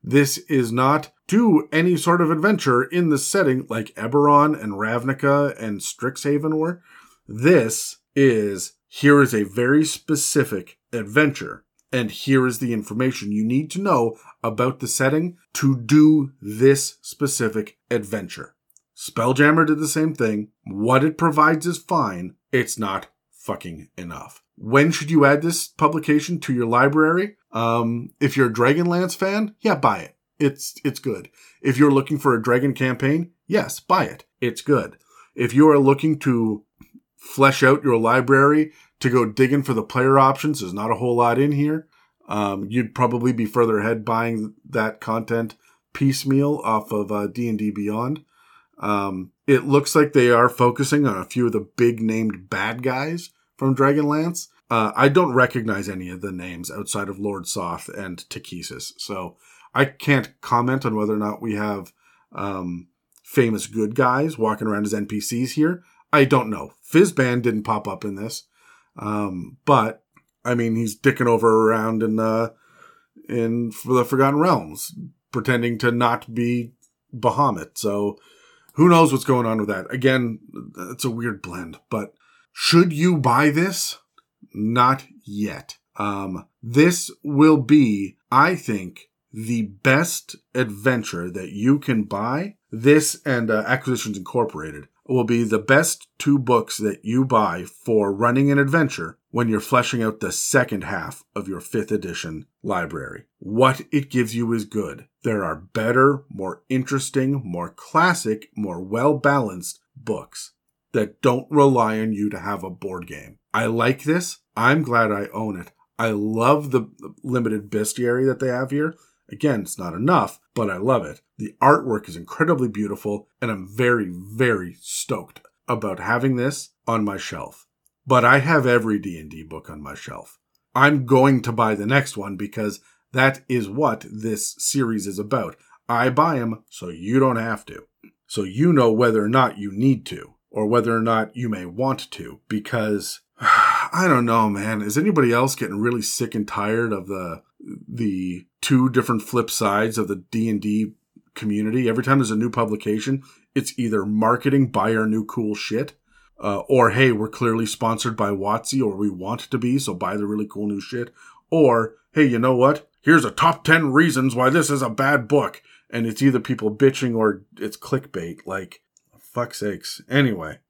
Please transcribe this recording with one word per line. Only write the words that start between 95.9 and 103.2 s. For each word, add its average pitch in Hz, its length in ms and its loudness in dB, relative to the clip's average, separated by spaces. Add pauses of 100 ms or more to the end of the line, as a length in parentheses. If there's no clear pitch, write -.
two 143 200 2
books 120 400 0
that 107 280 -4
you 120 180 0
buy 104 400 0
for 104 500 0
running 123 380 2
an 139 80 2
adventure 139 580 -2 (120)
when 117 180 -2
you're 107 140 0
fleshing 120 420 -2
out 110 160 -2
the 87 140 -6
second 117 500 -2
half 87 400 -10 (100)
of 98 140 -10
your 90 140 -8
fifth - 300 -6
edition 82 540 -6 (160)
library. 78 600 -8 (160)